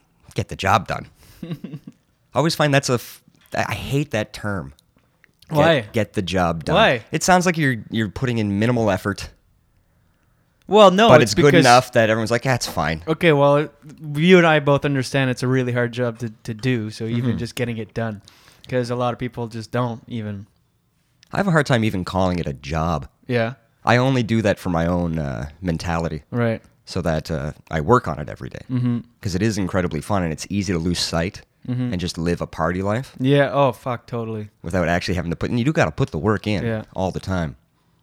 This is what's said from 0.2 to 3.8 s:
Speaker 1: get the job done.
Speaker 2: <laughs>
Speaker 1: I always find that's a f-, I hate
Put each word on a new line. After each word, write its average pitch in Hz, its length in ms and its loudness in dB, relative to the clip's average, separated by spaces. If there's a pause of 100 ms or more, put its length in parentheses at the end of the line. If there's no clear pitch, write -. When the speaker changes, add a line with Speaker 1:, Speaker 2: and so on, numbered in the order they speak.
Speaker 1:
get - 140 -4
the 78 60 -10
job 95 320 2
done. - 200 -6 (180)
Speaker 2:
<laughs> - 180 -18
Speaker 1:
I - 960 -12
always 151 180 2
find 147 180 2
that's 139 160 2
a 127 60 2
f-, - 260 -8 (320)
I 98 200 -2
hate 139 380 -4